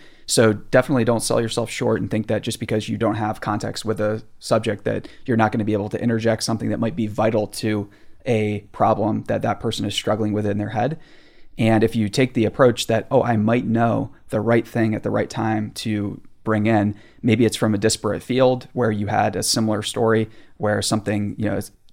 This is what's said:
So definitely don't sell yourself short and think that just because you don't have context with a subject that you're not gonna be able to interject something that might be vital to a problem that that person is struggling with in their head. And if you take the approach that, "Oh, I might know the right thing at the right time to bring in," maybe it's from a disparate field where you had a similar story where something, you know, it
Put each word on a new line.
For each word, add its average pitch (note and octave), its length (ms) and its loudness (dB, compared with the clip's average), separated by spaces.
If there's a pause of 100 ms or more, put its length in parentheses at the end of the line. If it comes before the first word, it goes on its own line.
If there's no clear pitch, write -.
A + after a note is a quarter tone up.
(260)
So A2 260 6
definitely B2 520 2
don't A#2 180 2
sell A#2 180 0
yourself A2+ 300 -2
short A2+ 300 0
and G#2+ 100 -6
think A2 180 -2
that G#2+ 140 -2
just - 180 -6
because A2 280 -2
you A2 80 -4
don't G#2+ 200 0
have A2 240 -4
context G#2+ 440 -4
with G#2+ 160 -2
a G#2+ 220 -2 (160)
subject A2 460 -2
that A2 240 -4 (180)
you're A#2+ 100 2
not A2 140 4
gonna A2+ 140 -2
be G#2 80 0
able G#2 160 0
to - 120 -6
interject A2+ 440 0
something A2 240 -4
that G2 100 -2
might A2+ 160 -2
be A2 140 -2
vital G#2+ 400 0
to G#2+ 420 -4 (360)
a G#2+ 340 0 (120)
problem G#2+ 520 0
that A2+ 180 -2
that A2+ 180 -2
person A2 260 -4
is G2 80 -4
struggling G#2+ 380 -2
with G#2 140 0
in G#2 120 0
their G#2 100 -2
head. B2 320 -2 (580)
And A2 240 4
if A2+ 140 2
you G#2 120 2
take B2+ 260 2
the A2 100 2
approach A#2+ 420 4
that, A2 240 0
"Oh, C3 120 4
I A#2 140 0
might A2+ 300 2
know A2+ 440 0 (180)
the A2 120 -2
right A2+ 260 4
thing A2 280 0
at - 80 -4
the A2 80 -2
right G#2+ 180 0
time A2 480 -4
to G#2 440 -4 (240)
bring G#2+ 220 2
in," G#2 280 4 (280)
maybe A#2 220 4
it's G#2+ 120 2
from G#2+ 180 2
a G2+ 40 0
disparate G#2+ 440 0
field B2+ 500 2
where A2+ 200 0
you G#2 160 -2
had G#2 260 0
a - 80 -2
similar A2 400 0
story A2+ 480 0 (280)
where G#2 220 0
something, G#2 580 -2
you G#2+ 80 -2
know, G2 100 -2
it G2 140 -6 (220)